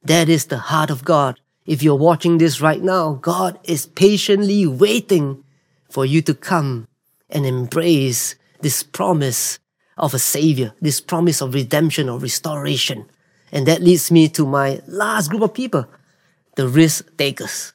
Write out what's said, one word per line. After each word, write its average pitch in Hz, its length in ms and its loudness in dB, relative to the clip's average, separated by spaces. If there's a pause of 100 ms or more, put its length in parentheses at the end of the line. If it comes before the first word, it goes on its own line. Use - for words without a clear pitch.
That 160 240 2
is 160 180 2
the 135 120 -6
heart 156 320 -2
of 135 140 -6
God. 143 360 0 (260)
If 143 160 -2
you're 147 160 4
watching 165 400 2
this 160 220 2
right 156 220 0
now, 165 320 -2
God 175 500 -4
is 160 220 -4
patiently 202 800 2
waiting 156 760 0 (460)
for 135 160 -2
you 147 180 2
to 156 120 -2
come 135 540 -4 (420)
and 143 160 -2
embrace 131 880 -2 (260)
this 147 220 -4
promise - 800 -2 (360)
of 151 160 -2
a 131 60 -4
Savior, 135 600 0
this 151 200 -2
promise 170 400 0
of 131 140 -6
redemption 143 540 -2
or 120 100 -8
restoration. 143 880 -6 (460)
And 143 160 0
that 165 120 2
leads 175 300 4
me 160 200 6
to 160 140 -2
my 139 440 -2
last 208 420 -2
group 214 120 -2
of 220 120 -2
people, 214 320 -4 (720)
the 135 100 -2
risk 156 500 2
takers. - 580 -6